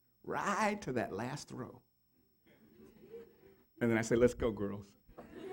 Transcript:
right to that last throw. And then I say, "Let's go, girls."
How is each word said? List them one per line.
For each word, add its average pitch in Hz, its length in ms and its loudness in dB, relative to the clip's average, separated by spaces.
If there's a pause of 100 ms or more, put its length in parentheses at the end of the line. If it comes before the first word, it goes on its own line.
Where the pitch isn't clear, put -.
(220)
right 202 600 -2
to 135 100 -8
that 113 200 -4
last 123 360 -8
throw. 123 320 -14 (2000)
And 117 100 4
then 113 80 6
I 113 40 4
say, 117 120 2
"Let's 120 200 8
go, 117 180 -2
girls." 101 340 -6 (680)